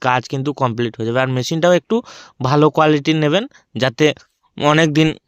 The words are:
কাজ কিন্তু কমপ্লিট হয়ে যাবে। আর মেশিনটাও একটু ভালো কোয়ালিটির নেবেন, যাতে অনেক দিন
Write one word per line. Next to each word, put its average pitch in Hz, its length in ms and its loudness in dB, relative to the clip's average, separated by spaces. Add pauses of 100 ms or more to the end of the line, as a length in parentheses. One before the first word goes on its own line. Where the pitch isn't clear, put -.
কাজ 127 260 -2
কিন্তু 139 260 -6
কমপ্লিট 120 440 -4
হয়ে 113 100 -6
যাবে। 120 140 -2
আর 131 60 0
মেশিনটাও 156 460 0
একটু 220 280 0 (400)
ভালো 147 280 2
কোয়ালিটির 156 460 2
নেবেন, 160 320 0 (300)
যাতে 131 360 0 (480)
অনেক 151 320 2
দিন 156 200 2 (140)